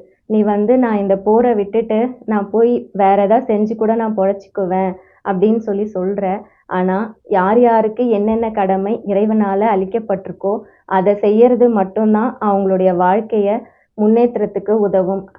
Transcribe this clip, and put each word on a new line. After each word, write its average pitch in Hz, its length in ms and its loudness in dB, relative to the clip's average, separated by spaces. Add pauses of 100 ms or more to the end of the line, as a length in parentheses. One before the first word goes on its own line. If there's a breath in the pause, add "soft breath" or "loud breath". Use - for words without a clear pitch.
(260 soft breath)
நீ 214 180 0
வந்து, 214 340 2
'நான் 226 200 0
இந்த 196 200 0
போரை 226 360 2
விட்டுட்டு 220 560 -2 (160)
நான் 202 240 -2
போய் 233 440 0
வேற 196 280 2
ஏதாவது 220 320 2
செஞ்சு 214 220 -2
கூட 220 200 0
நான் 220 220 -4
பொழைச்சிக்குவேன்' 190 800 -2 (300 loud breath)
அப்படின்னு 202 320 0
சொல்லி 214 360 -4
சொல்ற. 196 480 -4 (240 soft breath)
ஆனா, 185 580 -2
யார் 208 360 2
யாருக்கு 226 500 2
என்னென்ன 220 420 -2
கடமை 196 560 -2
இறைவனால 208 580 0
அளிக்கப்பட்டிருக்கோ, 196 960 -4 (260 loud breath)
அதை 190 300 0
செய்யறது 226 540 4
மட்டும்தான் 214 720 0
அவங்களுடைய 190 540 0
வாழ்க்கைய 208 640 0 (400 loud breath)
முன்னேற்றத்துக்கு 214 680 0
உதவும்" 196 680 0